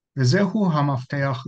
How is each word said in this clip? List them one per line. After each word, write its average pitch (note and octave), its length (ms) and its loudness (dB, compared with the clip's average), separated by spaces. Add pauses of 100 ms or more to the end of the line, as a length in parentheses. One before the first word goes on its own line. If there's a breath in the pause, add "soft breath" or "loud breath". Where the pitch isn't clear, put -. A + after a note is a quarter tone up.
(180)
וזהו F#3 540 2
המפתח C#3 760 -2